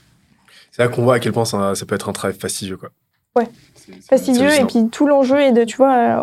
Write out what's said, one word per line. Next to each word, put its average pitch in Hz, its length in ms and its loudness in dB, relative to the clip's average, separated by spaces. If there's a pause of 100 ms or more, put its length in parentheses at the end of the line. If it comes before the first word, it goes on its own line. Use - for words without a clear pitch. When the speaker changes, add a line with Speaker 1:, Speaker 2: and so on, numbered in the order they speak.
(720)
Speaker 1:
C'est - 120 -4
là 123 60 2
qu'on 120 140 -4
voit 123 140 4
à - 20 0
quel 113 140 -4
point 117 120 -2
ça, 98 300 -2
ça 90 100 -8
peut 95 100 -6
être 98 140 -6
un 101 40 -4
travail 98 240 -6
fastidieux, 95 400 -10
quoi. - 140 -18 (460)
Speaker 2:
Ouais. 233 120 -2 (260)
Speaker 1:
C'est, - 200 -20
c'est, - 140 -20
Speaker 2:
Fastidieux, 262 400 2
Speaker 1:
c'est 302 80 2
Speaker 2:
et 277 40 4
Speaker 1:
hallucinant. 233 240 2
Speaker 2:
puis 226 60 -2
tout 294 160 0
l'enjeu 277 340 2
est 269 120 4
de, 233 120 4
tu 226 120 -8
vois, 269 180 4
euh, 233 280 0